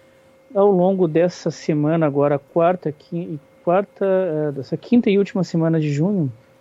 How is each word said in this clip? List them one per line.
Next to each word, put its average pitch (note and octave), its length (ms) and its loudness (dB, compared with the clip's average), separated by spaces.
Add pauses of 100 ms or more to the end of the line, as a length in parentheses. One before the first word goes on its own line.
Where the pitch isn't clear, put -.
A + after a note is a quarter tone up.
(560)
Ao G3+ 160 4
longo F#3 360 2
dessa E3 440 0
semana, D#3 560 0
agora C#3+ 320 0
quarta, E3+ 520 -2
qui-, E3+ 480 -10 (240)
quarta, F#3+ 400 -2
eh, F3 480 0
dessa C#3 240 -8
quinta A#3 360 2
e G3 80 4
última F#3+ 240 -2
semana E3 360 0
de D3+ 140 -2
junho, D#3+ 400 -2 (280)